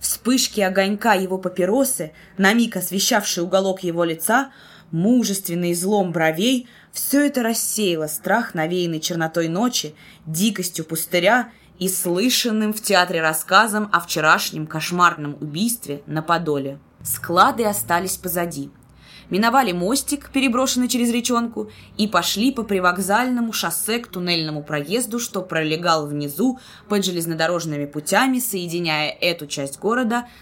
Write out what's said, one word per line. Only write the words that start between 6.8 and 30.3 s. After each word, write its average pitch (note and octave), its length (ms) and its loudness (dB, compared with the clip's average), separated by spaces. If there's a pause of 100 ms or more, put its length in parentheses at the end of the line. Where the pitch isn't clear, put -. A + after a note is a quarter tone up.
все - 280 0
это C#4+ 220 2
рассеяло G3+ 640 -2
страх, A3 480 -2
навеянный E3+ 460 0
чернотой E3 480 -2
ночи, F3 460 -2 (300)
дикостью F3 640 -2
пустыря F#3 640 0 (280)
и F3+ 100 -2
слышанным G#3+ 840 0
в G#3+ 100 -8
театре F3+ 380 2
рассказом G3+ 720 2
о E3+ 80 4
вчерашнем D#3 640 2
кошмарном D#3 760 0
убийстве D3+ 640 -4
на D#3 160 -4
Подоле. D3 580 -2 (240)
Склады A3 600 2
остались F#3 520 0
позади. E3+ 540 -4 (600)
Миновали A#3 400 4
мостик, G#3+ 600 -2
переброшенный B3+ 580 2
через A#3+ 240 2
речонку, A#3 580 -2 (260)
и G#3 120 0
пошли G3 420 2
по A3 140 -4
привокзальному G3+ 880 0
шоссе G#3 480 -2
к A#3 80 -12
туннельному D#3+ 560 -2
проезду, G3+ 560 -4
что G#3 200 -6
пролегал D#3+ 680 0
внизу D3 500 -2 (300)
под G3+ 160 2
железнодорожными E3 800 -2
путями, A3+ 560 0
соединяя E3+ 720 -2
эту E3 340 -2
часть C#3 320 -8
города A#3+ 480 0 (160)